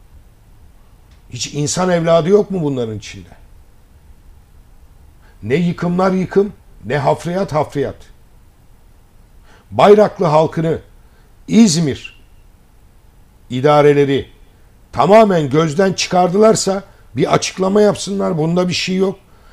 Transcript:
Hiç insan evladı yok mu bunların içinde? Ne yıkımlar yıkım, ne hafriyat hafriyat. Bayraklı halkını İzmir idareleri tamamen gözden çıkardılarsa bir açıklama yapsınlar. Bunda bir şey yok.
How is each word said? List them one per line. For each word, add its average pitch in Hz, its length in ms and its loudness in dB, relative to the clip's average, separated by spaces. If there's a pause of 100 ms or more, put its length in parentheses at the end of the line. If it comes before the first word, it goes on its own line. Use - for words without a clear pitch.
(1300)
Hiç - 240 -12
insan 160 360 -4
evladı 165 380 2
yok 202 220 2
mu 190 120 -6
bunların 120 360 -6
içinde? 95 300 -20 (2250)
Ne 110 120 -6
yıkımlar 175 580 -2
yıkım, 196 400 -2 (320)
ne 131 140 -4
hafriyat 156 540 -4
hafriyat. 139 420 -4 (1800)
Bayraklı 190 560 4
halkını 160 520 0 (720)
İzmir 165 720 0 (1300)
idareleri 143 800 2 (640)
tamamen 175 580 4
gözden 160 420 0
çıkardılarsa 190 920 0 (320)
bir 170 180 -2
açıklama 190 460 0
yapsınlar. 196 580 -2
Bunda 175 300 -2
bir 180 40 -4
şey - 240 -4
yok. 190 220 -2 (340)